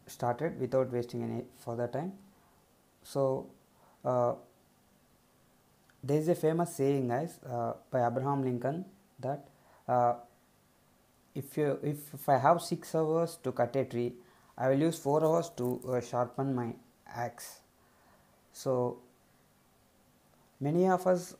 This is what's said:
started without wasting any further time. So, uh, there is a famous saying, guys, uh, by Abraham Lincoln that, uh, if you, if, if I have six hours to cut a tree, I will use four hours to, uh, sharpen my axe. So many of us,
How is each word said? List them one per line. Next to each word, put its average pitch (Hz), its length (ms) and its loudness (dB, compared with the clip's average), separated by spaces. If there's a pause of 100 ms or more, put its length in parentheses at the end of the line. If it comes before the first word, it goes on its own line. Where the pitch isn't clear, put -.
started 123 520 -4
without 127 340 0
wasting 120 300 -4
any 117 220 -4 (120)
further 120 300 -4
time. 156 260 -6 (920)
So, 135 420 0 (580)
uh, 123 300 2 (1700)
there 143 160 0
is 156 100 0
a 139 60 4
famous 170 400 2
saying, 139 340 2
guys, 139 300 -2 (100)
uh, 117 260 -2 (180)
by 123 120 2
Abraham 131 380 0
Lincoln 131 420 -2 (360)
that, 135 260 -6 (400)
uh, 120 280 4 (1200)
if - 220 -8
you, 147 260 2
if, 147 300 -6
if - 160 -6
I 135 100 6
have 165 220 6
six - 320 -6
hours 165 520 0
to 127 80 -2
cut 123 240 0
a 131 80 2
tree, 120 300 -4 (440)
I 127 100 2
will 139 120 4
use 165 180 2
four 147 260 2
hours 170 340 2
to, 123 300 -2
uh, 123 120 0
sharpen 123 560 -2
my 117 180 -4 (320)
axe. - 540 -10 (920)
So 123 460 -2 (1600)
many 170 300 2
of 185 180 2
us, 180 340 2